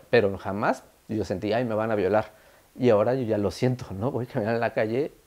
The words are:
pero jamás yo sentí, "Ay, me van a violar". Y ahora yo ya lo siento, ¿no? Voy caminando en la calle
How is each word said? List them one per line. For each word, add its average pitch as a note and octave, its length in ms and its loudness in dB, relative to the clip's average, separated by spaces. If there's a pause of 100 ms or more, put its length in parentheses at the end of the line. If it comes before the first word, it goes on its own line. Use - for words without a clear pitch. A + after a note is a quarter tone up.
pero G2+ 280 4
jamás G#2+ 460 -4 (240)
yo G#2+ 180 -2
sentí, G2+ 280 -2
"Ay, B2 120 0
me A2 100 -2
van A2 160 0
a A2 40 2
violar". G#2 300 2 (520)
Y B2+ 120 4
ahora A2 260 4
yo C3+ 80 -2
ya G#2+ 140 0
lo G2+ 140 0
siento, B2+ 400 -2
¿no? G2+ 200 -4
Voy A#2+ 160 -4
caminando A2+ 300 -2
en A#2 40 -2
la A2+ 120 -2
calle B2 400 -2 (140)